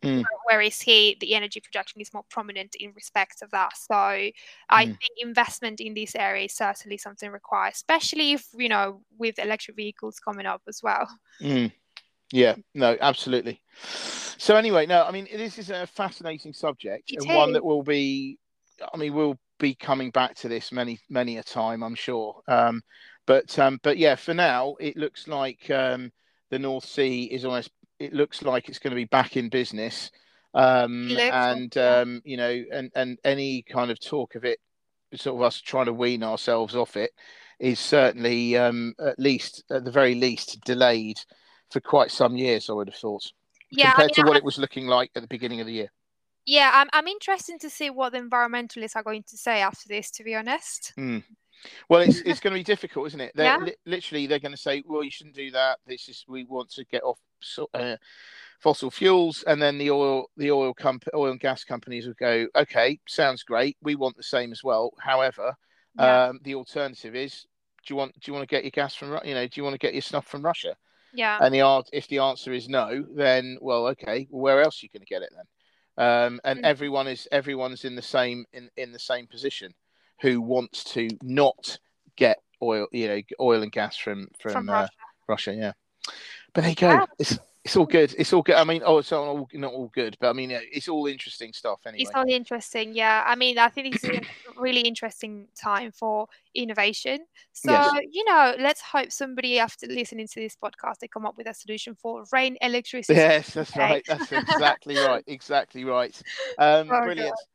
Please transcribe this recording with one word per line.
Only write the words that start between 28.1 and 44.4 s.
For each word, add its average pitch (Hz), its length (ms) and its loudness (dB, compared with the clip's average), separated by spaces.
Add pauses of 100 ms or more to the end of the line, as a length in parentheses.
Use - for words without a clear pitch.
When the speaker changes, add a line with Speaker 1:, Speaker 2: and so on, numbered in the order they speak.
Speaker 1:
looks 147 300 -2
like 127 260 -2
it's 123 100 -14
gonna 131 180 -6
be 123 80 -2
back 127 320 2
in 120 120 -2
business. 113 640 -4 (440)
Um, 123 560 4
Speaker 2:
It 123 40 0
looks 120 60 0 (100)
like, 123 260 2
Speaker 1:
and, 123 200 -6
Speaker 2:
yeah. 123 240 6
Speaker 1:
um, 123 240 -4
you 139 120 -10
know, 120 260 -2 (100)
and, 131 220 -8
and 127 300 -4
any 139 380 -2
kind 123 280 -4
of 113 100 -4
talk 135 340 -8
of 117 100 -14
it, 120 140 -2 (560)
sort 131 220 -6
of 120 60 0
us 120 180 0
trying 131 260 0
to 120 60 -2
wean 120 300 0
ourselves 113 520 -2
off 120 220 -2
it, 104 160 -4 (460)
is 127 200 0
certainly, 120 800 2
um, 120 420 2
at 147 200 -2
least, 131 520 0
at 131 140 -4
the 127 60 -8
very 127 240 6
least, 120 500 -2
delayed 117 540 2 (520)
for 135 100 -2
quite - 300 4
some 123 260 2
years, 123 320 0
I 113 60 -4
would 104 140 -4
have - 80 -18
thought, 104 280 -8 (460)
Speaker 2:
Yeah, 269 180 6
I - 40 6
Speaker 1:
compared 254 160 8
Speaker 2:
mean, - 80 -2
Speaker 1:
to 151 120 6
what 151 80 8
Speaker 2:
I - 20 8
Speaker 1:
it 139 60 0